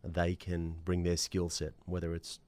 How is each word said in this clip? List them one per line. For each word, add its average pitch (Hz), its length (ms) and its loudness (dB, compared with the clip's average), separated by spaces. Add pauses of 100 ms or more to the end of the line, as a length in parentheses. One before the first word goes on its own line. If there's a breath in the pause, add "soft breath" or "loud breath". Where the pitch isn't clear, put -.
they 87 320 2
can 85 480 -2
bring 90 200 2
their 87 120 6
skill 87 320 0
set, 80 240 -4 (140)
whether 85 280 -2
it's - 340 -8